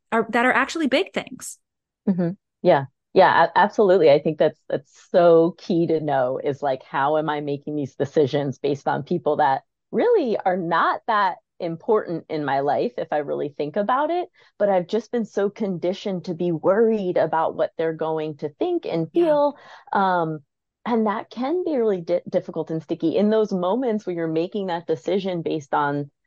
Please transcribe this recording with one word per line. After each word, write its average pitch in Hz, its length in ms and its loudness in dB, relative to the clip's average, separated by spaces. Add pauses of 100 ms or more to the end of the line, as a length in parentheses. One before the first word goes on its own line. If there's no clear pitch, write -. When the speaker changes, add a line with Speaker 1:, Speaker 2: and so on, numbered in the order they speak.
(120)
Speaker 1:
are, 226 180 0
that 240 160 2
are 254 80 4
actually 277 320 -2
big 294 280 0
things. - 440 -10 (500)
Speaker 2:
Mm-hmm. 175 220 0 (320)
Yeah. 147 240 4 (280)
Yeah, 170 320 6
a-, - 120 -2
absolutely. 185 540 4
I 151 80 6
think 156 180 -2
that's, 156 220 0 (100)
that's - 400 -10
so 170 480 6
key 170 300 0
to 160 120 0
know 135 440 -2
is 139 180 -4
like, 135 220 -4
how 151 340 0
am 156 100 0
I 151 140 -2
making 147 340 -6
these 147 200 -6
decisions 139 640 0
based 139 280 -4
on 143 140 -2
people 147 360 -2
that 135 260 2 (260)
really 277 480 0
are 185 200 0
not 175 500 0
that 202 300 0 (220)
important 170 720 -2
in 151 160 -4
my 139 140 0
life, 139 400 0
if 160 120 -6
I 151 60 0
really 143 320 -4
think 147 280 -8
about 262 340 0
it, 349 180 -4 (300)
but 202 100 2
I've 185 160 2
just - 260 -4
been 233 140 -2
so 202 240 -2
conditioned 190 760 -4
to 180 100 -6
be 175 160 -2
worried 196 640 2
about 160 380 0
what - 240 -2
they're 165 140 -2
going 156 440 -6
to 151 120 -8
think 349 360 -4
and 165 260 -4
Speaker 1:
Yeah. 339 120 2
Speaker 2:
feel. 294 340 2 (340)
Um, 175 480 0 (460)
and 220 220 0
that 208 240 -6
can 294 320 -4
be 320 120 -4
really 214 260 0
di-, 175 280 -2
difficult 175 400 -4
and 160 140 -4
sticky 165 340 -2
in 208 140 2
those 214 200 2
moments 214 540 -2
where 180 100 -6
you're 165 120 -4
making 180 400 -4
that 170 180 -6
decision 175 560 -2
based 156 320 -6
on 143 380 -2 (160)